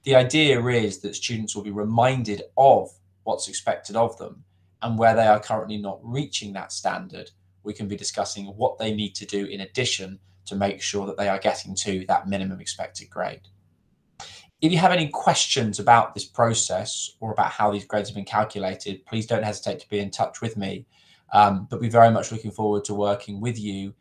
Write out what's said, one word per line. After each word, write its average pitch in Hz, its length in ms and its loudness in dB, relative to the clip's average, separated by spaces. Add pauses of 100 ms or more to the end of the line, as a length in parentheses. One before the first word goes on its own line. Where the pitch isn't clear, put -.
The 135 100 4
idea 127 520 6
is 110 340 0
that - 140 -8
students 107 400 -6
will 104 80 -6
be 104 80 -8
reminded 113 760 0 (120)
of 123 340 6 (340)
what's - 240 -4
expected 104 480 -6
of 113 200 0
them, - 280 -16 (360)
and 113 180 -4
where 113 160 6
they 113 120 4
are 107 120 6
currently 107 380 -4
not 101 260 -8
reaching 117 520 -8
that 92 180 -12
standard, 92 580 -8 (340)
we 104 80 -8
can 101 140 -8
be 98 100 -6
discussing 98 500 -6
what 101 300 -2
they 113 160 -4
need 104 220 -4
to 101 100 -12
do 101 220 -4
in 98 140 -10
addition 95 580 -6 (280)
to 101 100 -8
make 98 260 -2
sure 98 240 -4
that 98 100 -8
they 101 120 -2
are 95 100 0
getting 95 380 -4
to 92 320 -4
that 95 180 0
minimum 95 340 -6
expected - 480 -12
grade. - 340 -8 (1160)
If 160 120 4
you 170 60 4
have 175 120 6
any 165 180 2
questions - 680 0
about 110 340 6
this - 120 -10
process - 960 -2
or 110 120 -6
about - 200 0
how 104 180 0
these 101 140 -6
grades 104 240 -4
have 101 80 -12
been 98 80 -8
calculated, 98 840 -4
please 110 200 -4
don't 110 180 -2
hesitate - 340 -6
to - 100 -20
be 101 120 -2
in 98 100 -6
touch - 300 -6
with 113 160 -6
me. 98 300 -6 (460)
Um, 104 380 6
but 117 100 -6
we're 117 100 0
very 117 200 10
much 110 220 0
looking 107 180 -8
forward 104 340 0
to 104 100 -6
working 101 460 -2
with 117 180 -6
you 98 420 -8